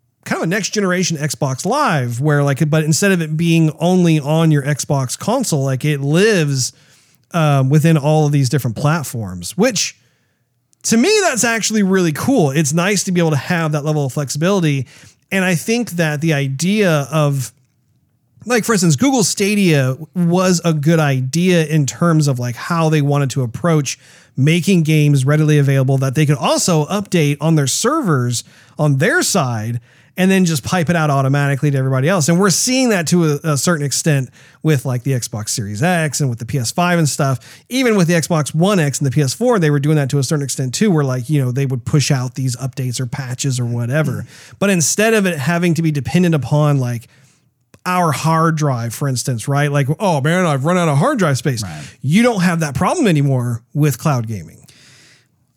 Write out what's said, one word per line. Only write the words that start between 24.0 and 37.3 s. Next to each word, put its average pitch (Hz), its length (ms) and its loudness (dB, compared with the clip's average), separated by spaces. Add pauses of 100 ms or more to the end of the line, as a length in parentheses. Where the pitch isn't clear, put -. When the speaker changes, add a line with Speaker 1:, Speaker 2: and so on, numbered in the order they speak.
Speaker 1:
making 165 460 2
games 147 420 2
readily 151 320 2
available 135 400 2
that 131 180 -2
they 156 100 2
could 143 120 2
also 175 480 0
update 170 560 0
on 160 140 2
their 143 120 2
servers 151 800 -2 (320)
on 147 200 2
their 247 240 2
side 120 600 -2 (340)
and 190 160 2
then 190 140 4
just 165 180 -2
pipe 175 260 -2
it 175 60 2
out 156 140 2
automatically 139 600 0
to 139 60 -2
everybody 131 300 0
else. 170 220 0
And 170 100 4
we're 202 100 2
seeing 254 400 0
that 175 180 0
to 170 260 2 (100)
a, 160 100 0
a 139 40 0
certain 151 280 0
extent 139 440 -2 (340)
with, 156 220 0
like, 123 180 -4
the 139 80 -2
Xbox 110 380 -6
Series 104 340 -6
X 156 380 0
and 139 80 0
with 117 100 -6
the 117 60 -10
P 143 120 -6
S 120 140 -4
five 175 260 0
and 160 100 2
stuff. - 600 -4